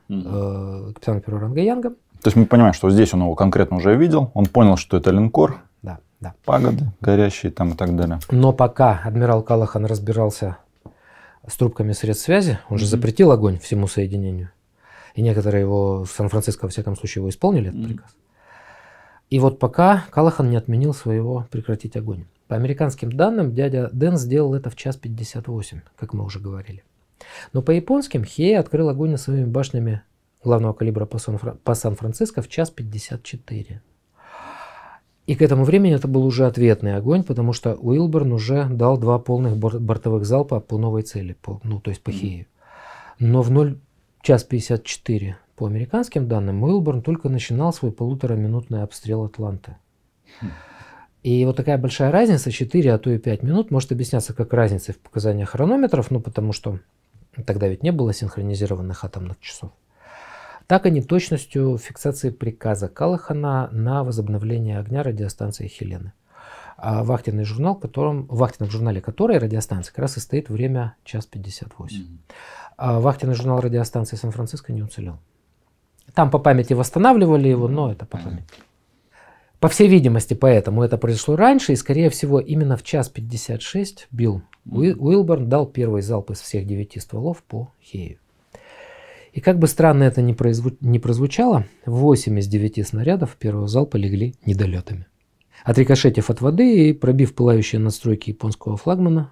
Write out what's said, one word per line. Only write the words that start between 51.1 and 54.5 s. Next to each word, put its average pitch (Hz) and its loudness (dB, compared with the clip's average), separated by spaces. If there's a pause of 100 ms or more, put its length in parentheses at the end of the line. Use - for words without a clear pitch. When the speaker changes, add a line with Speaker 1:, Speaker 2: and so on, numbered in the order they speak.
Speaker 2:
И 123 2
вот 127 0
такая 143 0
большая 131 0
разница, 180 2
четыре, 131 0
а 107 2
то 123 -4
и 117 0
пять 113 -4
минут, 180 -2
может 131 -2
объясняться 120 -4
как 113 -6